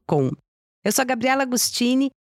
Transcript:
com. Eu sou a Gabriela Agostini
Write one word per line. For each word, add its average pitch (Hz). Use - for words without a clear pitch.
com. 143
Eu 208
sou 269
a 254
Gabriela 262
Agostini 254